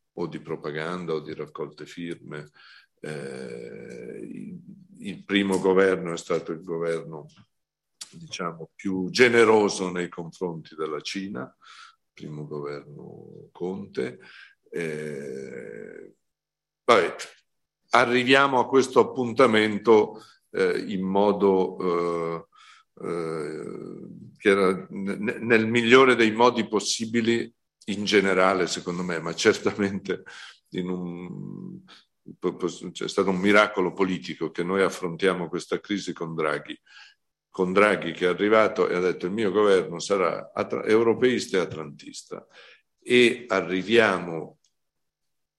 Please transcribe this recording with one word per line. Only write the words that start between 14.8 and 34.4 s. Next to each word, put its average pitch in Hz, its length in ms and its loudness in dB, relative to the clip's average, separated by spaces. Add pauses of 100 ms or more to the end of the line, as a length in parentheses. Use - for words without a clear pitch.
vabbè, 107 320 4 (760)
arriviamo 127 680 4
a 120 80 2
questo 131 320 4
appuntamento, 110 1200 4 (300)
eh, 92 260 0
in 95 260 -6
modo, 95 760 2
eh, 85 1300 -6
eh, 78 1000 -8 (280)
che - 120 2
era 98 220 6 (180)
n-, 101 280 -6
n-, 110 220 -4
nel 113 280 4
migliore 120 480 6
dei 113 160 4
modi 117 360 2
possibili 113 840 -2 (340)
in 104 200 -6
generale, 95 640 4
secondo 87 340 -6
me, 87 180 -4
ma 82 140 -6
certamente 98 880 0 (500)
in 90 160 -6
un, 92 920 -10 (580)
po-, 90 180 -4
po-, - 120 -4
c'è 90 400 -10
stato 95 220 0
un 92 100 0
miracolo 101 520 4
politico 90 600 -4